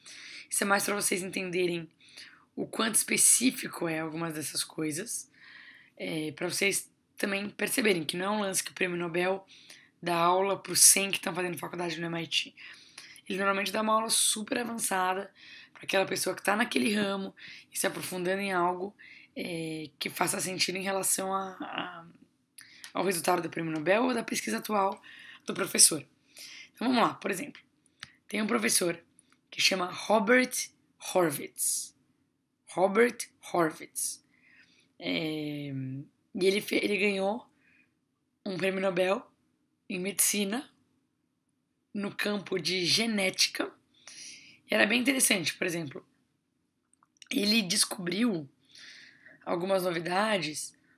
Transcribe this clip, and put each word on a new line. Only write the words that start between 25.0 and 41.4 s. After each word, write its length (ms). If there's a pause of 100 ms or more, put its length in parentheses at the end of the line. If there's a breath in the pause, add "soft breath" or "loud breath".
do 80
professor. 500 (680 loud breath)
Então 140
vamos 140
lá, 120
por 160
exemplo, 300 (640 loud breath)
tem 160
um 40
professor 540 (500)
que 100
chama 260
Robert 640 (640)
Horvitz. 800 (760)
Robert 580 (240)
Horvitz. 720 (760 soft breath)
É, 760 (640)
e 120
ele 140
fe-, 220
ele 140
ganhou 500 (960 soft breath)
um 120
prêmio 240
Nobel 440 (640)
em 120
medicina 680 (1300)